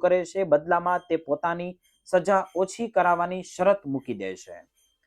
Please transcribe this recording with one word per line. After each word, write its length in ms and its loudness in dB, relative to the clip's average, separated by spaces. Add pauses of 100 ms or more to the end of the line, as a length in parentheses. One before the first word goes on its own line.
કરે 140 4 (120)
છે. 220 -2
બદલામાં 560 0
તે 180 0
પોતાની 500 -4 (300)
સજા 340 2 (140)
ઓછી 340 -2
કરાવવાની 540 0
શરત 420 0
મૂકી 380 -6
દે 120 -6
છે. 220 -20 (500)